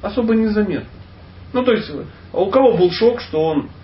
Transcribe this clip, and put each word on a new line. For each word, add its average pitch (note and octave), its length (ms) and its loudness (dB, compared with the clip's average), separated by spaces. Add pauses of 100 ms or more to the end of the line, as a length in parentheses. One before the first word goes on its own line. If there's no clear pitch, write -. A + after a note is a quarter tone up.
особо A3 320 0
незаметно. G#3 540 0 (640)
Ну, B3+ 100 -2
то B3 80 2
есть, - 180 -2 (440)
у F3 140 0
кого B3+ 260 4
был F3 180 4
шок, A3+ 300 0
что D#3 200 -4
он D#3 280 -2 (140)